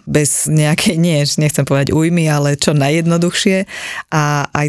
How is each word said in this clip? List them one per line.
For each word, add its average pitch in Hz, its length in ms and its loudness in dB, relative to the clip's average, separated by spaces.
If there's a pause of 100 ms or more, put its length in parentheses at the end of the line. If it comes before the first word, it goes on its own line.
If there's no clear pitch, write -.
bez 151 480 0
nejakej, 156 480 2
nie, 165 240 2
nechcem 151 400 0
povedať 139 320 0
újmy, 165 320 0
ale 143 320 0
čo 156 160 0
najjednoduchšie. 170 880 0 (480)
A 147 400 0
aj 147 180 -2